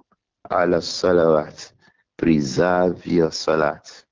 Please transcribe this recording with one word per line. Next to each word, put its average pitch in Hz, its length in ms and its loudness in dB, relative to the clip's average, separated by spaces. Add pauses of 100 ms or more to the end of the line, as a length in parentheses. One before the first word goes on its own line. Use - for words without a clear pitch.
(520)
ala 87 260 0
salawat. 82 920 0 (460)
Preserve 85 880 0
your 85 240 0
Salat. 78 800 -4